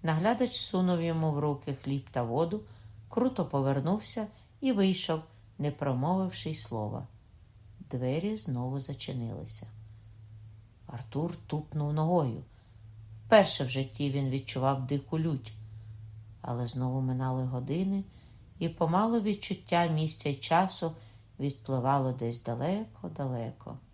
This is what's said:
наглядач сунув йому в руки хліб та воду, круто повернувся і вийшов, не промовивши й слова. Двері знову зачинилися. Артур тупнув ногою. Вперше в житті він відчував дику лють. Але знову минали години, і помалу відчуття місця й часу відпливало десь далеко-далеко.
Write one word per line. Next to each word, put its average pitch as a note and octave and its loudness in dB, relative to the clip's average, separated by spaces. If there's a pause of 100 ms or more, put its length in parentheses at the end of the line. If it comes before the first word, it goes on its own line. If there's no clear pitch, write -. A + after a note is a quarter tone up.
наглядач G#3+ 2
сунув F3+ 4
йому D#3+ 2
в C#3+ 0
руки C#3+ 0
хліб C#3 -4
та B2 0
воду, E3 0 (480)
круто B3 0
повернувся C#3 0 (340)
і C4 2
вийшов, F#3+ 4 (380)
не C#3+ 0
промовивши D3+ 0
й D#3 -4
слова. G#2+ -4 (840)
Двері D3+ -2
знову C3 -2
зачинилися. A#2+ -6 (1200)
Артур C#3+ -4 (100)
тупнув D3+ -2
ногою. D3+ 2 (680)
Вперше - 6
в B2 -2
житті C3+ 0
він C3+ 0
відчував C3 0
дику C#3+ -2
лють. D#3+ -2 (920)
Але A#2+ -4
знову B2+ 0
минали C3 0
години, D#3 0 (540)
і E3 0
помалу F#3+ 4
відчуття G3 2
місця D#3 2
й C#3+ 2
часу E3+ 2 (480)
відпливало C3+ 0
десь A#2 -4
далеко-далеко. C#3+ -4 (160)